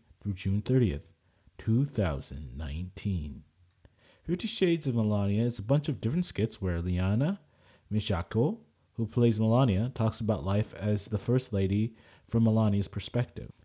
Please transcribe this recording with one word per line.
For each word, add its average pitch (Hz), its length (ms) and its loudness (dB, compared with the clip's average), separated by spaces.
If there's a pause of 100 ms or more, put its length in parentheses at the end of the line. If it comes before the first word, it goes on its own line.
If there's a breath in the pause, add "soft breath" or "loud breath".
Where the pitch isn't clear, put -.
(220)
through 104 120 -4
June 98 280 -2
thirtieth, 107 420 2 (540)
two 117 280 2
thousand 71 720 -4
nineteen. 78 840 -6 (840 soft breath)
Fifty 180 200 -4
Shades 170 420 0
of 123 80 0
Melania 104 500 2
is 120 120 -2
a 110 40 -10
bunch 143 260 0
of 127 140 -4
different 156 240 0
skits - 360 -4
where 87 200 0
Liana 98 580 0 (500 soft breath)
Mishako, 107 680 0 (400)
who 113 80 -2
plays 113 340 4
Melania, 113 560 4
talks 113 240 0
about 104 240 -2
life 101 300 0
as 104 320 -2
the 104 120 -4
First 127 360 0
Lady 101 420 0 (360 soft breath)
from 113 120 4
Melania's 110 440 4
perspective. - 640 -6 (140)